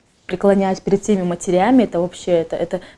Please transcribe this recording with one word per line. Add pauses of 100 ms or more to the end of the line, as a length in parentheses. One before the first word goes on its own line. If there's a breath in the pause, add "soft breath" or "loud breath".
(260)
преклоняюсь
перед
всеми
матерями,
это
вообще,
это,
это, (160 loud breath)